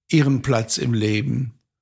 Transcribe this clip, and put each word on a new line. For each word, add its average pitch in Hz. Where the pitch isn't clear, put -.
ihren 139
Platz 113
im 120
Leben 113